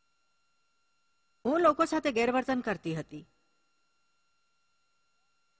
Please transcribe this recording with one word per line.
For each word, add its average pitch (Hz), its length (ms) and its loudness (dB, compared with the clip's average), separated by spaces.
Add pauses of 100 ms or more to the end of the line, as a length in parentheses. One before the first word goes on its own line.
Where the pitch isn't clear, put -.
(1500)
હું 302 140 0
લોકો 330 260 4
સાથે 311 260 -2
ગેરવર્તન 247 480 0
કરતી 175 360 -6
હતી. 151 300 -12 (2250)